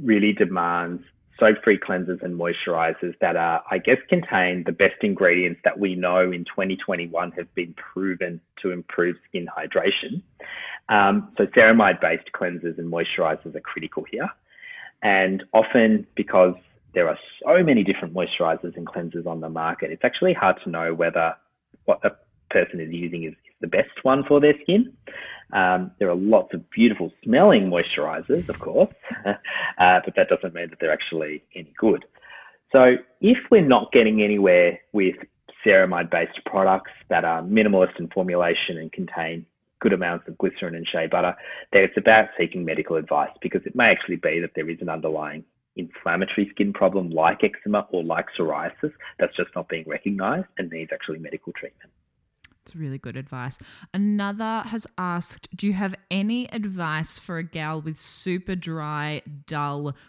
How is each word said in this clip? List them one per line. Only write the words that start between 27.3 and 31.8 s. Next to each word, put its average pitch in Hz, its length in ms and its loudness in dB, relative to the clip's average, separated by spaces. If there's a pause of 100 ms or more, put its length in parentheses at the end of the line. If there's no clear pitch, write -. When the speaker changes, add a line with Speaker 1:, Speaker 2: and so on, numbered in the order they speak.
Speaker 1:
moisturizers, 85 800 -2
of 80 100 -8
course, - 320 2 (180)
<laughs> - 180 -10
uh, - 800 2
but 92 100 -10
that 92 120 4
doesn't 87 280 -2
mean 85 160 -10
that - 80 -20
they're 80 120 0
actually 76 520 -6 (120)
any 87 220 -18
good. 110 260 0 (680)